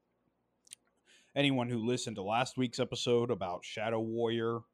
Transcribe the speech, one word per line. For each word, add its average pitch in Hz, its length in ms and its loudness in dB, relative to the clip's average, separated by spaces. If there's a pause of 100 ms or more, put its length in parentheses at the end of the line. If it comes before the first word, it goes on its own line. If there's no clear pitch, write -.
(1400)
Anyone 135 320 4
who 117 180 -2
listened 120 300 0
to 101 80 -6
last 113 320 0
week's 127 240 0
episode 120 500 2
about 90 360 -4
Shadow 113 340 -2
Warrior 113 640 0 (120)